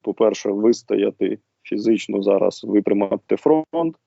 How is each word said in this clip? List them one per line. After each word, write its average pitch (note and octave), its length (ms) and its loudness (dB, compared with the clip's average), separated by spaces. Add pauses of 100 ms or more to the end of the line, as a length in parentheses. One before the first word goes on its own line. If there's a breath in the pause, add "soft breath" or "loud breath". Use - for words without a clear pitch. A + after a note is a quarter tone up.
По-перше, G#2 500 0
вистояти G#2 880 0 (260)
фізично G#2+ 580 -2
зараз, G2 420 0
випрямати G2+ 720 0
фронт, D#3 600 0 (120)